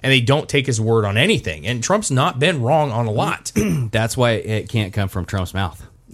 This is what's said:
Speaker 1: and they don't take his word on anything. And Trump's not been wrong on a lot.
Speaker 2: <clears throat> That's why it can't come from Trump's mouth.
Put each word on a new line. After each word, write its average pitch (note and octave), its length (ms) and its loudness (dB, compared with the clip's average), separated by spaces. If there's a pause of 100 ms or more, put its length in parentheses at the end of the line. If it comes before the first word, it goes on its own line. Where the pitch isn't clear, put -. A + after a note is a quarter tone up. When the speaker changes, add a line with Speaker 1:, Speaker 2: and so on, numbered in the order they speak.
Speaker 1:
and C3 80 2
they C3 100 6
don't C3+ 280 2
take C#3 160 0
his A2 160 -2
word A2 240 2
on G2+ 120 0
anything. A#2 480 0
And A#2 180 -4
Trump's G#3 280 0
not C3 280 0
been D3+ 220 2
wrong D3 300 2
on A#2 140 -2
a A2 60 -2
lot. C#3+ 420 -4
Speaker 2:
<clears throat> - 20 -4
That's B2+ 600 0
why A#2+ 140 4
it G#2+ 380 -2
can't G#2 240 -2
come G2+ 140 0
from F2+ 180 -4
Trump's F#2 280 -4
mouth. F#2 320 -4 (280)